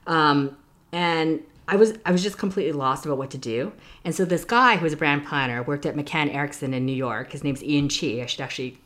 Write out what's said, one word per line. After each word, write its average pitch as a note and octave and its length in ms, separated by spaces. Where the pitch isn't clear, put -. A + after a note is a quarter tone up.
Um, C#3+ 500
and E3 500
I - 80
was, G#3+ 180
I F3 60
was F3+ 120
just G3 140
completely E3+ 340
lost C3+ 340
about C#3+ 120
what C3+ 140
to C#3+ 60
do. B2+ 360
And E3 120
so F#3+ 100
this F3 200
guy A#3+ 320
who E3 60
was D#3 100
a C#3+ 40
brand C#3+ 280
planner B2+ 380
worked C#3+ 220
at D#3 100
McCann D3 380
Erickson C#3 400
in C3 120
New C3 100
York. B2+ 360
His C#3+ 120
name's C#3+ 200
Ian C#3+ 260
Chi. B2 320
I B2 40
should - 160
actually B2+ 440